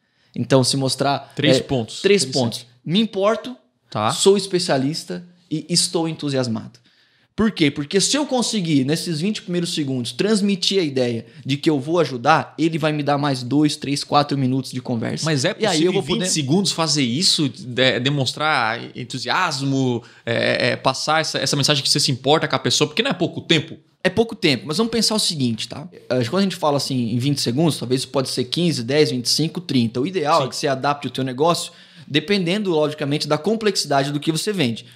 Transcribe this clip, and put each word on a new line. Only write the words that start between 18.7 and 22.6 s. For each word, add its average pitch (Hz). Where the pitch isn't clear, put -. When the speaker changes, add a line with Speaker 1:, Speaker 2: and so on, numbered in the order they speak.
Speaker 2:
entusiasmo, 135
é, 117
é, 131
passar 151
essa, 151
essa 151
mensagem 143
que -
você -
se -
importa 151
com 139
a -
pessoa? 147